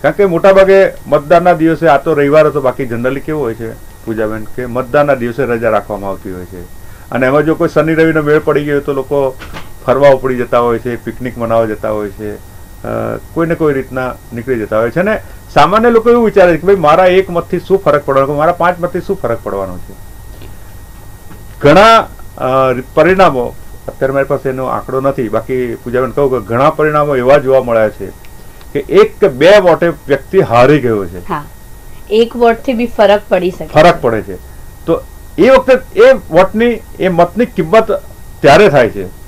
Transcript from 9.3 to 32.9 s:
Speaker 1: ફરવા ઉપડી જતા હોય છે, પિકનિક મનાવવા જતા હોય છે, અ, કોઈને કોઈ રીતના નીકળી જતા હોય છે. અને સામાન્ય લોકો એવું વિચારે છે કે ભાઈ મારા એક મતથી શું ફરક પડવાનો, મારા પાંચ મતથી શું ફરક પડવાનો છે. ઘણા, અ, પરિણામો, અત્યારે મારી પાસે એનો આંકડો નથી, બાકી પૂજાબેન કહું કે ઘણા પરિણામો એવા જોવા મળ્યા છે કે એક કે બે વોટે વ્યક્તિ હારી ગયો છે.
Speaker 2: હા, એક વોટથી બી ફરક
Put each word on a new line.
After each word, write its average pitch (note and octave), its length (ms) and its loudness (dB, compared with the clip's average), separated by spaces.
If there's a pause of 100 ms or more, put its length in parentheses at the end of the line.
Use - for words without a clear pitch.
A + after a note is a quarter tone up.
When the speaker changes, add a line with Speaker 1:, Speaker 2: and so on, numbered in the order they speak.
Speaker 1:
ફરવા C3+ 240 4
ઉપડી C3 260 2
જતા A#2+ 240 -2
હોય A#2+ 200 0
છે, A#2+ 160 -6
પિકનિક A#2 420 -10
મનાવવા A2+ 280 0
જતા G#2+ 240 -6
હોય G#2+ 200 -4
છે, G#2 500 -14 (240)
અ, A#2 40 -10 (460)
કોઈને E3 220 -2
કોઈ D3+ 180 -2
રીતના C3 420 -6 (180)
નીકળી A#2+ 260 -6
જતા G#2+ 200 -2
હોય A#2+ 120 -2
છે. D3+ 80 -4
અને G3+ 220 -2 (320)
સામાન્ય G3 360 4
લોકો A3+ 200 2
એવું A#3 160 4
વિચારે F#3 280 4
છે D#3 40 0
કે E3 100 -4
ભાઈ G3+ 80 4
મારા E3+ 300 4
એક F#3 240 2
મતથી E3+ 300 -4
શું F#3+ 180 -2
ફરક D3 280 0
પડવાનો, C#3 280 0
મારા D#3 180 0
પાંચ F3 280 -2
મતથી E3+ 220 -6
શું F#3+ 200 -6
ફરક A#2 220 -4
પડવાનો F#2+ 340 -6
છે. F#2+ 160 -14 (1700)
ઘણા, G#3 480 6 (300)
અ, C3 360 0 (200)
પરિણામો, D#3 640 2 (320)
અત્યારે C3+ 260 -4
મારી C#3 120 0
પાસે C#3 240 -4
એનો C3 160 -6
આંકડો B2+ 360 -4
નથી, C3+ 280 -2
બાકી A#2 540 -4
પૂજાબેન B2 280 -4
કહું C#3 200 0
કે A#2 160 -4
ઘણા B2+ 220 0
પરિણામો D3+ 460 -2
એવા B2+ 220 2
જોવા C3 260 0
મળ્યા A2+ 260 0
છે G#2 180 -12 (680)
કે C#3+ 60 -4
એક - 400 0
કે G#3 80 0
બે D#3+ 300 4
વોટે F3 300 2
વ્યક્તિ D#3 520 -2
હારી B2+ 400 4
ગયો A2+ 260 -2
છે. F2 220 -12
Speaker 2:
હા, D3+ 180 -8 (640)
એક A3+ 260 0
વોટથી A#3 380 0
બી A#3 120 -2
ફરક G3+ 440 2